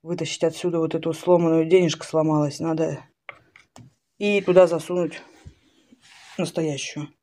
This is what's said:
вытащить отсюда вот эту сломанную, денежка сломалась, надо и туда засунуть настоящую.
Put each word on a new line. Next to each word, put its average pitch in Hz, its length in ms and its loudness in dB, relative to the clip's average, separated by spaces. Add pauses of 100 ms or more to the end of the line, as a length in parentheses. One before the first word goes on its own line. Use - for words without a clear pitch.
вытащить 165 420 -6
отсюда 165 360 -2
вот 160 160 -2
эту 160 180 -4
сломанную, 165 520 2
денежка 175 400 2
сломалась, 151 540 0
надо 160 460 -4 (1120)
и 208 240 0
туда 185 240 6
засунуть 170 560 -4 (1160)
настоящую. 156 720 -6 (140)